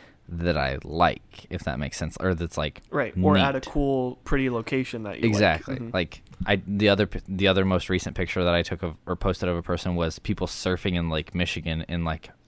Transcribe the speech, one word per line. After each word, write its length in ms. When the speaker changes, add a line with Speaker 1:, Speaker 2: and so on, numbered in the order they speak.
Speaker 1:
that 280
I 280
like, 680
if 140
that 160
makes 160
sense, 240
or 140
that's, 240
like, 320
Speaker 2:
Right, 300
or 180
at 180
a 20
Speaker 1:
neat. 80
Speaker 2:
cool, 580
pretty 260
location 540
that 120
you 60
like. 80
Speaker 1:
Exactly. 460
Speaker 2:
Mm-hmm. 160
Speaker 1:
Like, 300
I, 200
the 240
other 160
p-, 200
the 220
other 160
most 240
recent 260
picture 300
that 100
I 80
took 220
of, 120
or 100
posted 320
of 80
a 60
person 340
was 220
people 280
surfing 500
in 120
Lake 260
Michigan 540
in, 160
like, 260